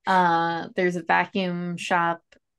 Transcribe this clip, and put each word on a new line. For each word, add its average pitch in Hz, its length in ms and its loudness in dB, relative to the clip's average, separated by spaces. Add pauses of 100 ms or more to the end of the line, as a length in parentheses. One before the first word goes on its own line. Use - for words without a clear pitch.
Uh, 170 680 2
there's 180 200 0
a 165 80 -6
vacuum 175 720 -2
shop 170 440 -2 (380)